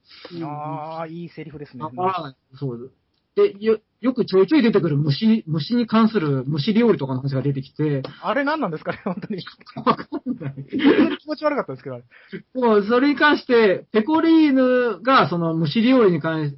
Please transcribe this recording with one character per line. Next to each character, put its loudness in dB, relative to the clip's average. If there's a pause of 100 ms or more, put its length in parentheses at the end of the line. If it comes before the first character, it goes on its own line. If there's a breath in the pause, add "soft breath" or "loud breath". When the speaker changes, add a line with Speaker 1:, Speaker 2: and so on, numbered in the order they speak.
(320 loud breath)
Speaker 1:
う -14
ん -12
う -8
ん。 -8
Speaker 2:
あ -10
ー、 -12
い -12
い -14
セ -16
リ -18
フ -14
で -14
す -20
ね。 -12
Speaker 3:
わ -10
か -8
ら -2
な -14
い。 -20 (220)
そ -6
う。 -14 (460)
で、 2 (100)
よ-、 2 (220)
よ 0
く -2
ち -2
ょ 8
い 0
ち 2
ょ 6
い 4
出 4
て 2
く 0
る -2
虫、 2
虫 -4
に 0
関 4
す -2
る 0
虫 -2
料 4
理 2
と -6
か -6
の -4
話 -4
が -2
出 -2
て -6
き -20
て。 -2 (180)
Speaker 2:
あ -2
れ 0
何 -2
な -2
ん -6
で -8
す -20
か -6
ね、 -8
本 -6 (140)
当 -8
に。 -8 (320)
Speaker 3:
わ -2
か -10
ん -10
な -8
い。 -12
Speaker 2:
本 - (100)
当 2
に -6
気 -16
持 -6
ち -6
悪 0
か -2
っ -14
た -10
で -12
す -20
け -12
ど、 -10
あ -12
れ。 -20 (480 loud breath)
Speaker 3:
も 2
う、 2
そ 2
れ 4
に 2
関 2
し -16
て、 4
ペ 2
コ 0
リ 4
ー 2
ヌ 2
が、 4
そ -4
の、 -2
虫 0
料 4
理 4
に 0
関 -4